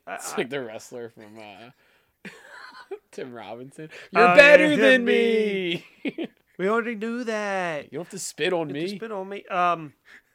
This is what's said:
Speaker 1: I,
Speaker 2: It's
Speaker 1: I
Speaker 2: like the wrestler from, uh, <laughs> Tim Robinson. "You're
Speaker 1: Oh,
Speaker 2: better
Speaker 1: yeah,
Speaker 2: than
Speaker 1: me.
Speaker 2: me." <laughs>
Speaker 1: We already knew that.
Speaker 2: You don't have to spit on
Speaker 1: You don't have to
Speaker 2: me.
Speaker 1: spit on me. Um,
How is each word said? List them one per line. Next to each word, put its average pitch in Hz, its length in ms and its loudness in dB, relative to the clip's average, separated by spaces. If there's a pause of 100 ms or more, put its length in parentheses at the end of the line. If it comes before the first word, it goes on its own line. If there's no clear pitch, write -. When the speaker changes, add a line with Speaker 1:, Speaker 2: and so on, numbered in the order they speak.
Speaker 1:
I, - 100 -12
Speaker 2:
It's - 180 -12
Speaker 1:
I - 40 -10
Speaker 2:
like 120 120 -4
the 139 120 -6
wrestler 113 480 -14
from, 110 280 -20
uh, - 880 -20
<laughs> - 20 -20 (800)
Tim 131 220 -14
Robinson. 120 560 -16 (220)
"You're 180 220 6
Speaker 1:
Oh, 180 40 4
Speaker 2:
better 294 340 10
Speaker 1:
yeah, 294 60 2
Speaker 2:
than 254 280 4
Speaker 1:
me. 214 800 0 (200)
Speaker 2:
me." - 280 -8
<laughs> - 60 -20 (200)
Speaker 1:
We 180 100 -2
already 226 260 -2
knew 233 300 -8
that. 196 600 -6
Speaker 2:
You 131 140 -14
don't 175 60 -10
have - 60 -20
to 190 80 -14
spit 170 340 -6
on 165 160 -2
Speaker 1:
You 143 60 -10
don't 143 80 -8
have 180 60 -6
to 202 40 -10
Speaker 2:
me. 196 60 -12
Speaker 1:
spit 220 140 -12
on 190 160 -10
me. 202 180 -14
Um, 175 480 -2 (400)